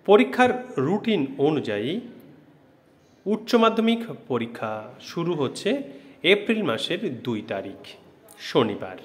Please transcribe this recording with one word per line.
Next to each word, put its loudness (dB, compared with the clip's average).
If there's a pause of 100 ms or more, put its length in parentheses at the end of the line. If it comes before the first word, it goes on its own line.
পরীক্ষার 6 (280)
রুটিন 2 (160)
অনুযায়ী 0 (1400)
উচ্চ -2
মাধ্যমিক 4 (280)
পরীক্ষা -4 (280)
শুরু -4
হচ্ছে -2 (540)
এপ্রিল 2
মাসের -2 (220)
দুই -4
তারিখ -8 (600)
শনিবার। -2